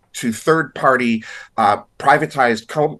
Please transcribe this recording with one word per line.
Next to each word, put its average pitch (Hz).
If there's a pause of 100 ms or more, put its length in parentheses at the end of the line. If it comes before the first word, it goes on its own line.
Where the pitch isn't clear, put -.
(120)
to -
third-party, 117 (320)
uh, 104 (200)
privatized 139
com-, 151